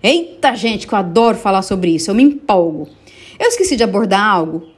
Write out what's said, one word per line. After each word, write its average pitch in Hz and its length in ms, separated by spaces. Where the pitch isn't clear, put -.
Eita, 262 520
gente, 214 320
que - 60
eu 208 40
adoro 226 400
falar 190 240
sobre 180 320
isso, 160 160
eu 196 60
me 254 80
empolgo. 180 640
Eu 480 80
esqueci 370 280
de 226 80
abordar 202 400
algo? 165 440